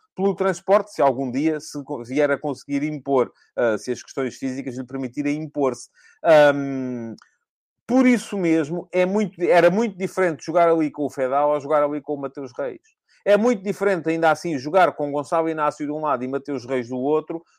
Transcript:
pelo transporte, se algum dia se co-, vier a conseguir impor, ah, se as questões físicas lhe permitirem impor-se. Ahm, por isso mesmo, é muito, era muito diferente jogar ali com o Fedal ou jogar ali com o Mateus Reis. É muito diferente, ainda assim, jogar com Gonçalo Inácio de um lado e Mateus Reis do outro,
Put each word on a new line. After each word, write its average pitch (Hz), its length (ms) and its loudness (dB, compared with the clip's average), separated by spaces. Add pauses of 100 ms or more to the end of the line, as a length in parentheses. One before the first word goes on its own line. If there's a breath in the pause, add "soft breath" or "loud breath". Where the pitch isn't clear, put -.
(160)
pelo 196 180 0
transporte, 190 580 0
se 156 100 -2
algum 135 280 2
dia 151 300 0
se 147 240 -12
co-, 131 180 -10
vier 139 280 0
a 135 80 0
conseguir 143 440 -6
impor, 139 480 0 (260)
ah, 113 200 2
se 123 160 -6
as 113 100 -8
questões 131 340 -6
físicas 131 420 -8
lhe 131 80 -10
permitirem 135 500 -6
impor-se. 147 540 -4 (340 soft breath)
Ahm, 139 920 4 (720 soft breath)
por 254 200 4
isso 226 320 0
mesmo, 160 520 0
é 180 140 2
muito, 185 380 -2
era 170 280 6
muito 196 280 -2
diferente 175 480 -2
jogar 170 200 2
ali 165 240 2
com 147 140 -6
o 135 60 -4
Fedal 139 400 0
ou 147 100 0
jogar 147 220 0
ali 147 180 -2
com 147 140 -8
o 139 60 -8
Mateus 135 360 -12
Reis. 127 240 -10 (440)
É 202 120 4
muito 214 260 0
diferente, 190 460 -2
ainda 165 220 2
assim, 151 280 -2
jogar 151 340 2
com 147 200 -6
Gonçalo 160 360 -2
Inácio 151 380 -2
de 147 60 -6
um 151 80 -6
lado 135 240 -2
e 127 40 -6
Mateus 139 360 -6
Reis 123 240 -4
do 127 100 -6
outro, 151 420 -2 (180)